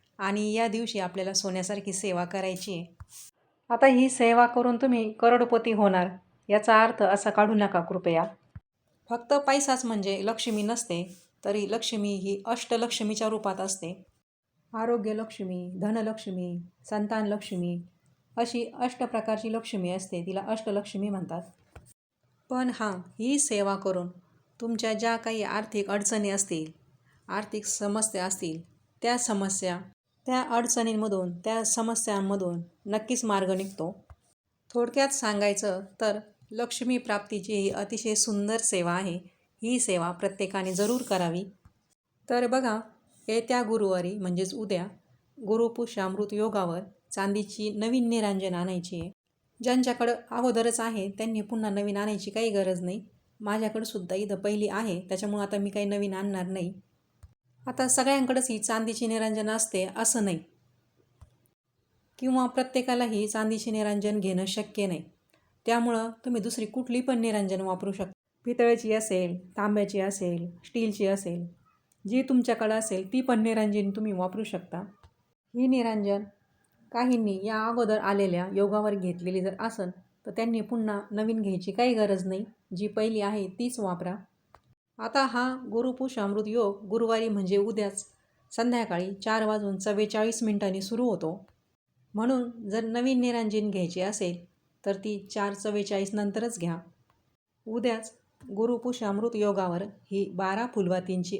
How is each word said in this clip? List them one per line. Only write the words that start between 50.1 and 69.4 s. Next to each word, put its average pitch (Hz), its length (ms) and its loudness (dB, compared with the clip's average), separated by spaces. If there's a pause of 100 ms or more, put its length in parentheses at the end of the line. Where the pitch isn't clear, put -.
अगोदरच 233 480 2
आहे 220 300 -2
त्यांनी 214 320 -2
पुन्हा 214 280 -2
नवीन 202 280 0
आणायची 208 340 -2
काही 226 180 0
गरज 185 320 0
नाही. 180 200 -4 (380)
माझ्याकडं 220 440 -2
सुद्धा 185 320 -6
इथं 202 200 -2
पहिली 208 320 0
आहे, 190 340 -2
त्याच्यामुळं 202 420 -4
आता 202 140 -2
मी 202 120 -2
काही 202 160 -2
नवीन 202 280 -2
आणणार 190 320 -4
नाही. 190 280 -4 (920)
आता 254 200 0
सगळ्यांकडेच 262 640 4
ही 226 100 -2
चांदीची 226 480 -2
निरांजन 220 420 0
असते 214 360 0 (120)
असं 220 280 2
नाही, 170 140 0 (1800)
किंवा 254 280 2
प्रत्येकाला 254 580 0
ही 214 220 0
चांदीची 220 440 -2
निरांजन 208 480 0
घेणं 190 280 0
शक्य 208 400 -2
नाही. 160 160 -4 (640)
त्यामुळं 233 440 2 (160)
तुम्ही 240 160 0
दुसरी 226 260 -4
कुठली 254 340 -2
पण 247 180 0
निरांजन 202 420 0
वापरू 190 300 -2
शकता. 190 200 -6 (340)
पितळेची 233 480 4
असेल, 185 440 0 (200)